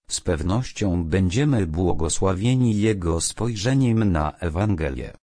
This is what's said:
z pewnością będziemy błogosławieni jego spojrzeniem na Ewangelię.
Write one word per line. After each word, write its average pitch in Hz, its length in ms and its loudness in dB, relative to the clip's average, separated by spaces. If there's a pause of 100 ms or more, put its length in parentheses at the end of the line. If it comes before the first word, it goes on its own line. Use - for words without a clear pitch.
z - 120 -6
pewnością 90 840 -2
będziemy 95 640 2
błogosławieni 95 1120 0
jego 87 400 0
spojrzeniem 113 920 0
na 76 200 0
Ewangelię. 80 840 -4 (120)